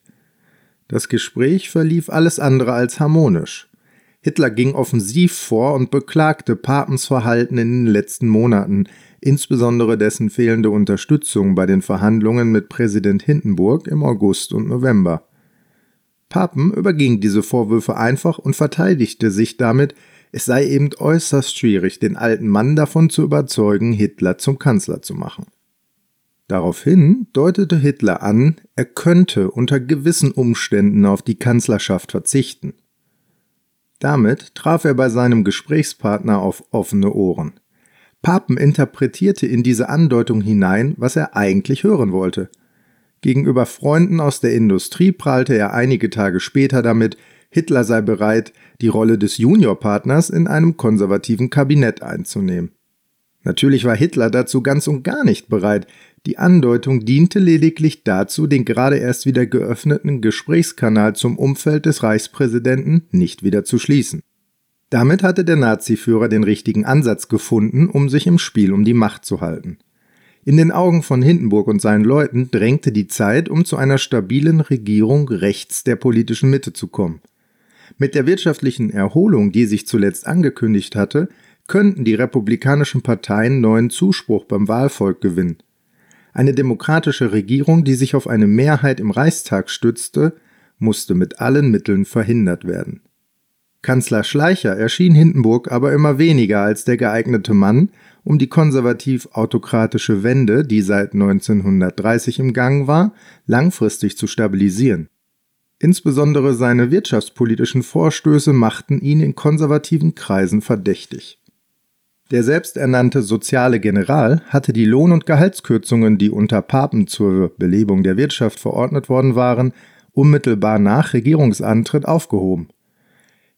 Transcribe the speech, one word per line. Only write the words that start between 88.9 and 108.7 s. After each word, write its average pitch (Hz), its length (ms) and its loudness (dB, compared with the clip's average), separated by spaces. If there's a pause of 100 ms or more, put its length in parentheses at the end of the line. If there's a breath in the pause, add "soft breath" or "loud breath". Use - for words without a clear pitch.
im 107 100 -4
Reichstag 117 580 -2
stützte, - 680 -2 (420 soft breath)
musste 107 360 -2
mit 90 260 -2
allen 135 300 2
Mitteln 98 360 0
verhindert 107 600 -2
werden. 90 360 -8 (800)
Kanzler 123 420 0
Schleicher 147 520 0
erschien 156 380 2
Hindenburg 131 560 4
aber 131 220 -2
immer 147 260 2
weniger 120 440 2
als 104 220 -2
der 120 120 0
geeignete 113 580 -2
Mann, 107 360 4 (340 soft breath)
um 147 140 2
die 135 100 0
konservativ-autokratische 120 1700 0
Wende, 120 420 2
die 107 160 0
seit 101 340 -2
neunzehnhundertdreißig 98 1200 0
im 131 160 -2
Gang 131 320 0
war, 170 260 2 (340 soft breath)
langfristig 117 680 0
zu 110 100 -6
stabilisieren. 98 800 0 (680)
Insbesondere 147 760 2
seine 123 360 0
wirtschaftspolitischen 120 920 -2
Vorstöße 151 720 0
machten 120 480 0